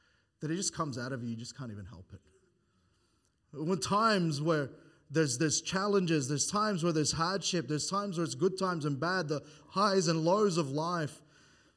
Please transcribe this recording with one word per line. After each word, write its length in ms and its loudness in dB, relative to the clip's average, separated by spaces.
that 100 -4
it 60 -2
just 180 -4
comes 240 -4
out 140 -6
of 100 -6
you, 80 -6
you 60 -6
just 200 -12
can't 160 -10
even 140 -12
help 280 -18
it. 60 -16
When 260 -2
times 640 2
where 300 2
there's, 260 2
there's 240 2
challenges, 680 2
there's 200 0
times 360 0
where 80 2
there's 200 2
hardship, 560 -2
there's 200 -2
times 300 -4
where 80 0
it's 80 -6
good 240 0
times 280 -2
and 140 -2
bad, 280 -2
the 160 -4
highs 380 4
and 140 2
lows 360 4
of 140 0
life, 500 -4